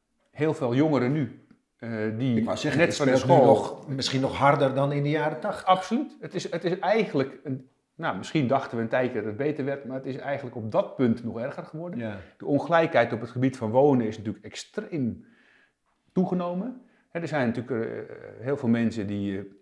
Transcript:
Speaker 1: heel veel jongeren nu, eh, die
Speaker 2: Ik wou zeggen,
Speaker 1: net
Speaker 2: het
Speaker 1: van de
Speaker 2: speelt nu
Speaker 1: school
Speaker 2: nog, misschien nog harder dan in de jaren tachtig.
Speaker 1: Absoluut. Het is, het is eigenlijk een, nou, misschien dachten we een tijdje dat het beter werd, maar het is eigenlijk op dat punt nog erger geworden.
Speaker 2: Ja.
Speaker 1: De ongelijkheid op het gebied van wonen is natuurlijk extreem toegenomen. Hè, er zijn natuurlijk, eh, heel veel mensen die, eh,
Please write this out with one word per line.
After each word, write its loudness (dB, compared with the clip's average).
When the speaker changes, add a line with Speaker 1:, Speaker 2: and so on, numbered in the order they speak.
Speaker 1:
heel 0
veel -2
jongeren 4
nu, -4
eh, -12
die 0
Speaker 2:
Ik 2
wou -2
zeggen, -2
Speaker 1:
net 6
Speaker 2:
het -4
Speaker 1:
van 0
de 6
Speaker 2:
speelt 8
nu 10
Speaker 1:
school 10
Speaker 2:
nog, -4
misschien -2
nog -2
harder 4
dan 2
in 0
de 0
jaren 0
tachtig. -6
Speaker 1:
Absoluut. 2
Het -12
is, -6
het -6
is 0
eigenlijk 0
een, -8
nou, -4
misschien -2
dachten 0
we -2
een -4
tijdje 0
dat -4
het -6
beter -2
werd, -6
maar -8
het -12
is -8
eigenlijk -8
op -8
dat -2
punt 2
nog -8
erger -8
geworden. -10
Speaker 2:
Ja. -8
Speaker 1:
De -16
ongelijkheid 4
op -4
het -10
gebied 0
van -2
wonen 4
is -6
natuurlijk -8
extreem -6
toegenomen. -2
Hè, -8
er -6
zijn 0
natuurlijk, -4
eh, -10
heel -2
veel -2
mensen 2
die, -2
eh, -10